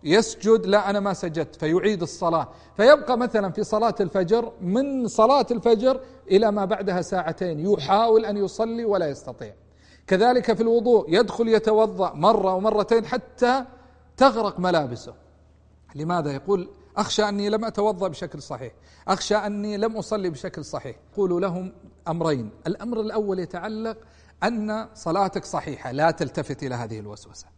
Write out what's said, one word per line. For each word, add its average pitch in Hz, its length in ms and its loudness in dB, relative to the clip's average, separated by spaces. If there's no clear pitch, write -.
يسجد: 214 600 2
"لا، 202 240 2
أنا 202 100 0
ما 196 120 -2
سجدت"، 165 420 -6
فيعيد 175 480 0
الصلاة، 165 460 -2
فيبقى 254 420 6
مثلًا 214 340 -2
في 208 120 -4
صلاة 214 360 0
الفجر، 202 600 0
من 247 480 -2
صلاة 254 420 4
الفجر 240 500 2
إلى 208 200 4
ما 202 140 -2
بعدها 190 380 -2
ساعتين 175 580 -4
يحاول 208 640 2
أن 208 120 -4
يصلي 226 480 -4
ولا 190 240 0
يستطيع. 123 460 -12
كذلك 233 460 2
في 202 100 0
الوضوء، 226 460 4
يدخل 226 400 2
يتوضأ 214 640 2
مرة 190 420 4
ومرتين 214 520 0
حتى 254 580 -2
تغرق 220 440 4
ملابسه. 147 540 -2
لماذا؟ 156 380 -2
يقول: 180 380 -2
"أخشى 208 320 0
أني 202 200 -2
لم 214 160 -2
أتوضأ 208 440 -2
بشكل 156 340 -12
صحيح، 123 300 -12
أخشى 196 280 0
أني 208 400 -4
لم 220 200 -2
أصلي 202 340 -4
بشكل 156 340 -10
صحيح." 131 320 -10
قولوا 185 240 2
لهم 185 320 -4
أمرين، 156 420 -2
الأمر 220 340 -6
الأول 208 380 -4
يتعلق 214 580 -8
أن 214 500 -4
صلاتك 190 500 -2
صحيحة، 139 480 -8
لا 151 180 2
تلتفت 147 520 -6
إلى 127 120 -6
هذه 113 260 -8
الوسوسة 104 460 -18